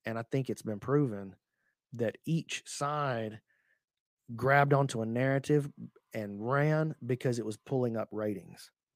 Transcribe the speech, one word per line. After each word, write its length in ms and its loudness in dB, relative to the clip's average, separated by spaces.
and 120 -4
I 60 -4
think 260 -2
it's 120 -6
been 180 -6
proven, 560 0
that 320 -2
each 400 -2
side 760 -4
grabbed 380 6
onto 280 2
a 40 -2
narrative 640 2
and 360 -6
ran 440 2
because 320 0
it 80 -4
was 120 -6
pulling 380 -2
up 160 -4
ratings. 600 -6